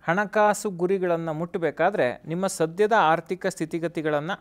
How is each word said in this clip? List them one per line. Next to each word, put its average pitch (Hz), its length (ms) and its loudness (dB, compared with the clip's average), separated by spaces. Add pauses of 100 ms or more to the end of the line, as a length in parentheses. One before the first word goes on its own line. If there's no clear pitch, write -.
ಹಣಕಾಸು 208 680 0
ಗುರಿಗಳನ್ನ 175 600 0
ಮುಟ್ಟಬೇಕಾದ್ರೆ 160 960 -2
ನಿಮ್ಮ 175 200 -4
ಸದ್ಯದ 185 460 0
ಆರ್ಥಿಕ 175 540 2
ಸ್ಥಿತಿಗತಿಗಳನ್ನ 160 840 -4 (100)